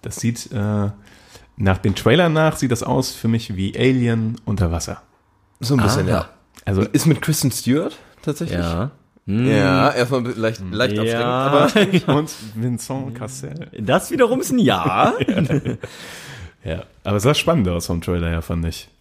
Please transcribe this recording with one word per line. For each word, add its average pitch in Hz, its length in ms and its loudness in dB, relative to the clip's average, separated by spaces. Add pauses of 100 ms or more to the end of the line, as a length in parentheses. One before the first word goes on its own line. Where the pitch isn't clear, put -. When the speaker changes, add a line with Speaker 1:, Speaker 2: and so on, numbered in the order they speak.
Speaker 1:
Das - 140 -10
sieht, - 360 -4
äh, 104 380 0 (640)
nach 95 220 2
den 98 160 0
Trailern 160 380 4
nach 156 240 2
sieht 131 140 0
das 117 120 0
aus 131 300 0
für - 160 -4
mich 113 280 -2
wie 95 220 -4
Alien 117 640 2
unter 92 260 0
Wasser. - 320 -6 (580)
Speaker 2:
So 123 160 0
ein 120 60 4
bisschen, 107 260 2
Speaker 3:
Ah. - 20 0
Speaker 2:
ja. - 180 -2 (360)
Speaker 1:
Also 98 180 2
Speaker 2:
Ist - 240 2
mit 147 160 4
Kristen 147 280 0
Stewart 147 460 -2 (260)
tatsächlich? 147 360 -4
Speaker 3:
Ja. 87 320 -2 (380)
Speaker 2:
Ja, 117 640 4
Speaker 3:
Hm. 113 60 0
Speaker 2:
erstmal 127 220 2
be-, 120 160 -4
leicht, 113 240 -2 (100)
leicht 107 260 0
Speaker 3:
Ja. 123 680 2
Speaker 2:
abschreckend, 196 440 4
aber - 60 4
Speaker 1:
<laughs> 147 40 4
Und 156 140 -2 (220)
Vincent 123 640 -6
Cassel. 135 520 -12 (120)
Speaker 3:
Das 135 300 0
wiederum 262 300 2
ist - 120 -6
ein 247 60 2
Ja. 107 600 4
Speaker 1:
<laughs> - 60 0 (1400)
Ja, 82 180 -6 (220)
aber 101 140 0
es 95 40 -2
sah 147 120 4
spannend 131 340 2
aus 85 180 -2
vom 85 140 -2
Trailer 85 280 -2
her, 82 140 -2
fand 85 220 -4
ich. - 240 -8 (120)